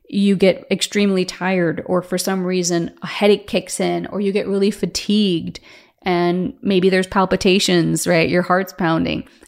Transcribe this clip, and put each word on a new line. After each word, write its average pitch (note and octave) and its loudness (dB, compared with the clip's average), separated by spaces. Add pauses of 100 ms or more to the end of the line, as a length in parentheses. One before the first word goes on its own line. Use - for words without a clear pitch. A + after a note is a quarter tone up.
(100)
you G3+ 2
get F#3 2
extremely G3 0
tired, F3+ -2
or F3+ 0
for F3+ -4
some F#3+ -2
reason F3 -2
a E3+ -12
headache G#3 2
kicks - -4
in, F3 -2
or F#3+ -6
you G3 0
get G3 -2
really G3 0
fatigued, F#3+ -2 (440)
and F3 0
maybe F#3+ 2
there's F#3 2
palpitations, F3+ 2
right? E3+ 2
Your F3 2
heart's F#3 -2
pounding. E3 -2 (200)